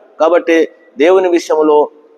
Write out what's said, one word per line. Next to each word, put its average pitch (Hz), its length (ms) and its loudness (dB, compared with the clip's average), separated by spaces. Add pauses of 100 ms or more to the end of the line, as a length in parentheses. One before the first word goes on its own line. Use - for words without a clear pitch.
(200)
కాబట్టి 165 480 0 (300)
దేవుని 185 300 2
విషయంలో 156 500 0 (400)